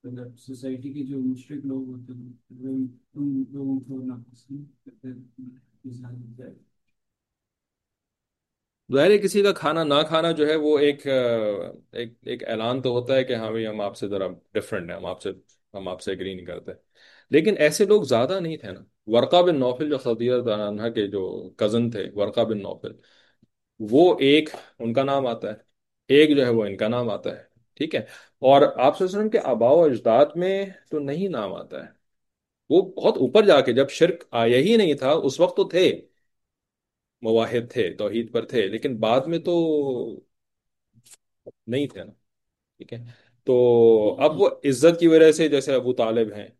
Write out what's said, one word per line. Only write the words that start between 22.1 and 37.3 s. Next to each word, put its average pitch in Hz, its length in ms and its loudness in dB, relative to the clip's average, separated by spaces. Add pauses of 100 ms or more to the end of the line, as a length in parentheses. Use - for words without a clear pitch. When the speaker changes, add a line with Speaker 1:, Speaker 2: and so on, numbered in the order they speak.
Speaker 2:
बिन 107 180 -4
नौफल, 95 340 -12 (880)
वो 143 400 4
एक 147 280 4 (320)
उनका 117 220 -2
नाम 139 240 -2
आता 117 200 -6
है, 107 180 -12 (440)
एक 147 260 6
जो 139 80 2
है 123 80 0
वो 113 140 0
इनका 101 220 -4
नाम 120 220 -4
आता 98 200 -8
है, - 200 -16 (280)
ठीक 156 180 -6
है। 113 120 -6 (340)
और 139 220 6
आप 147 80 2
सल्लल्लाहु 131 240 2
अलैहि 185 100 -2
वसल्लम 202 240 -2
के 220 80 0
आबा 120 320 2
और 156 220 6
अजदाद 120 460 2
में 190 360 -4 (180)
तो 151 80 -4
नहीं 151 300 -6
नाम 104 240 -6
आता 80 300 -14
है। - 100 -20 (800)
वो 175 100 6
बहुत 190 360 -2
ऊपर 208 280 4
जाके, 139 280 6
जब 135 140 2
शिर्क - 460 0
आया 117 240 2
ही 202 200 4
नहीं 170 180 2
था, 135 180 0
उस 139 260 -2
वक्त 180 180 2
तो 190 160 0
थे, 165 180 4 (1300)
मुवाहिद 113 520 0